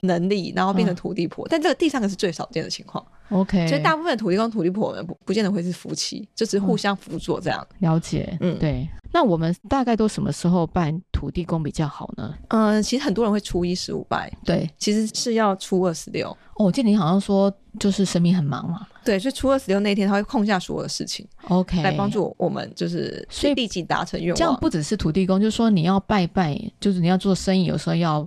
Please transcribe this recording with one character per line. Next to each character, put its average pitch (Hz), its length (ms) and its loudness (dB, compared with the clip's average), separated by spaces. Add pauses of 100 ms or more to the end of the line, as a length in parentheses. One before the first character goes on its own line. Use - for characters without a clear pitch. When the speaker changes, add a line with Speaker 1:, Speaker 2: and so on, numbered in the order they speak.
Speaker 1:
能 180 280 2
力， 196 240 -2
然 185 120 0
后 196 80 2
变 185 120 2
成 180 120 0
土 - 160 -6
地 170 120 0
婆。 - 200 -8
Speaker 2:
嗯。 - 40 -12
Speaker 1:
但 320 120 2
这 339 80 2
个 269 60 2
第 339 120 2
三 269 140 -2
个 196 80 0
是 196 40 -4
最 185 160 -2
少 - 220 -6
见 160 100 -4
的 - 80 -8
情 - 160 -10
况。 - 160 -10 (280)
Speaker 2:
OK。 190 400 2
Speaker 1:
所 - 80 4
以 - 40 -2
大 320 140 4
部 311 80 -4
分 339 80 0
的 240 60 0
土 214 120 -2
地 180 60 2
公、 226 160 0
土 220 100 -2
地 170 80 2
婆 190 240 -2
呢， 92 80 -10
不， 175 220 -10
不 - 80 -4
见 214 100 0
得 190 80 2
会 175 140 -2
是 180 80 -2
夫 156 240 -10
妻， - 400 -8
就 226 100 -2
只 - 60 -4
是 196 80 2
互 196 160 2
相 202 180 0
辅 165 240 -8
佐 - 220 -4
这 180 100 -4
样。 - 160 -4 (140)
Speaker 2:
嗯。 175 100 2
了 160 80 4
解， 160 440 -4
Speaker 1:
嗯。 175 180 -2
Speaker 2:
对。 143 260 -2 (280)
那 339 100 4
我 175 140 4
们 165 180 0 (140)
大 277 120 2
概 233 140 2
都 214 140 2
什 - 120 -4
么 139 80 -2
时 - 160 -4
候 175 220 4
拜 160 260 0 (200)
土 139 180 -4
地 175 140 -4
公 165 180 -2
比 143 80 -4
较 156 160 -2
好 - 300 -12
呢？ - 180 -10 (140)
Speaker 1:
嗯， 214 340 4
其 233 140 0
实 294 80 -4
很 208 80 0
多 220 100 0
人 208 80 2
会 208 80 0
初 180 240 -2
一 180 100 0
十 - 200 -6
五 156 160 -6
拜。 - 200 -4 (140)
Speaker 2:
对。 - 340 0
Speaker 1:
其 - 140 -2
实 220 240 0
是 233 200 -2
要 214 200 2
初 190 280 -2
二 175 100 0
十 - 180 -12
六。 - 180 -4 (260)
Speaker 2:
哦， 208 100 4
我 180 60 6
记 269 120 0
得 214 60 4
你 208 80 6
好 165 100 2
像 190 120 4
说， 196 340 2 (260)
就 202 100 2
是 196 140 2
神 175 180 2
明 175 140 4
很 170 80 2
忙 139 260 -2
嘛。 185 160 -8 (200)
Speaker 1:
对， 202 120 2
所 220 120 -4
以 - 40 -2
初 - 160 0
二 269 80 4
十 262 100 -8
六 196 120 2
那 202 160 2
天 202 100 2
他 202 80 2
会 202 100 2
空 208 220 0
下 202 140 2
所 - 180 -6
有 147 60 -4
的 143 60 -8
事 - 160 -6
情， - 200 -10 (220)
Speaker 2:
OK。 180 340 2
Speaker 1:
来 185 100 2
帮 196 200 0
助 196 260 0
我 175 120 0
们， - 260 -6
就 170 140 -4
是 - 400 -6
Speaker 2:
所 - 200 0
以 285 40 4
Speaker 1:
立 247 120 0
即 185 160 -6
达 - 220 -2
成 175 160 -6
愿 170 100 -2
望。 170 60 0
Speaker 2:
这 330 80 2
样 302 160 2
不 320 100 0
只 156 140 0
是 202 140 -2
土 - 120 0
地 185 160 2
公， 190 140 4
就 220 100 4
是 208 60 -2
说 233 140 4
你 180 140 4
要 190 180 4
拜 180 260 2
拜， 165 300 0 (240)
就 202 100 2
是 180 80 0
你 170 80 2
要 185 100 6
做 190 160 2
生 190 240 2
意， 180 80 2
有 - 120 0
时 170 120 -4
候 165 60 2
要 160 320 2